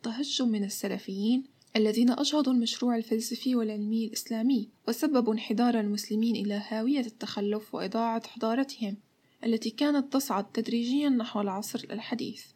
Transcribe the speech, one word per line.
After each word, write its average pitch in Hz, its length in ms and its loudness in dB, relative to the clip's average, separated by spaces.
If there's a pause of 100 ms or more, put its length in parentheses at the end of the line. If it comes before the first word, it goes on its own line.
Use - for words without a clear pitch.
تهجم 240 460 -2
من 208 140 2
السلفيين 202 800 -2 (320)
الذين 226 340 4
أجهضوا 269 440 2
المشروع 240 420 2
الفلسفي 226 600 -2
والعلمي 214 500 0
الإسلامي، 233 640 0 (180)
وسببوا 233 460 2
انحدار 233 460 2
المسلمين 214 560 0
إلى 202 320 -2
هاوية 240 380 0
التخلف 214 680 -4
وإضاعة 226 520 -2
حضارتهم 226 680 -2 (460)
التي 226 260 0
كانت 285 440 2
تصعد 214 380 0
تدريجيًا 240 580 0
نحو 240 320 2
العصر 202 500 -4
الحديث، - 520 -6 (120)